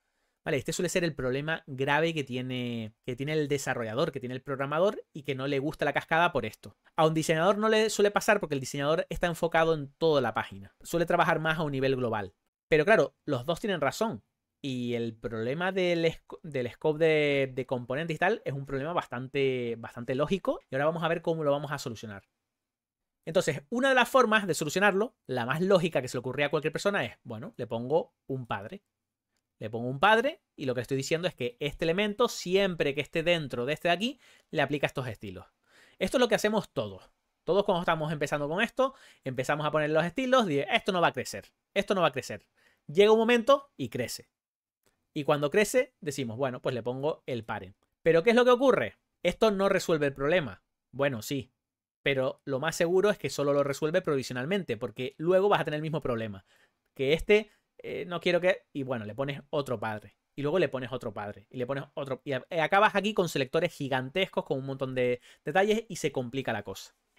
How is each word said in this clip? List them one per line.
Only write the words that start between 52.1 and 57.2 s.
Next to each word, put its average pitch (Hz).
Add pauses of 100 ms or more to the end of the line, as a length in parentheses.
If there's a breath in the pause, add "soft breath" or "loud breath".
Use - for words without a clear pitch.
lo 135
más 160
seguro 185
es 202
que 139
solo 143
lo 143
resuelve 156
provisionalmente, 139
porque 127
luego 185
vas 165
a -
tener 151
el 151
mismo 156
problema. 110 (520 soft breath)
Que 135
este, 208 (260 soft breath)